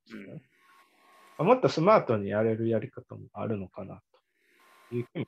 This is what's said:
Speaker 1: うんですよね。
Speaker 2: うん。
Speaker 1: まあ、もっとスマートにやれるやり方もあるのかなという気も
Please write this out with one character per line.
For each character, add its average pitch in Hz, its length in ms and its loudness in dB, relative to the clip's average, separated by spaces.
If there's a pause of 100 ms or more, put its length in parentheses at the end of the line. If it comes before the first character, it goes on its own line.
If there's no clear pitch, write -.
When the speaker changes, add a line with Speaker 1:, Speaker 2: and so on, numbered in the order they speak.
Speaker 1:
う 113 80 -20
ん - 20 -14
で 101 60 -16
す - 60 -18
よ - 40 -16
ね。 - 0 -
Speaker 2:
う - 20 -16
ん。 - 20 -16
Speaker 1:
ま - 40 -18 (960)
あ、 147 60 -2
も 226 120 6
っ 254 60 -4
と 139 80 6
ス 156 120 -2
マ 202 160 8
ー 151 80 2
ト 110 120 0
に 98 120 -4
や 104 120 0
れ 113 140 2
る 113 120 -2
や 113 120 2
り 117 100 -10
方 - 260 -20
も 101 180 -18
あ 104 120 -8
る 107 120 -4
の 92 100 -10
か 98 180 -14
な - 160 -16 (880)
と 120 60 -8
い 120 60 -2
う 123 120 -8
気 175 60 -10
も - 80 -6